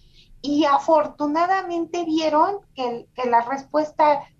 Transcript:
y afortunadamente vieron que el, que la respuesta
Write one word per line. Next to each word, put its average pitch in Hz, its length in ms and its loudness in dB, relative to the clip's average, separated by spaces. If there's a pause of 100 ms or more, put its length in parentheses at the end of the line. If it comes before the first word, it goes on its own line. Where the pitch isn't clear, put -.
(420)
y 294 240 0
afortunadamente 330 1400 0
vieron 320 560 0 (120)
que 254 160 -6
el, 233 240 -10
que 247 160 -4
la 233 120 4
respuesta 294 800 0 (160)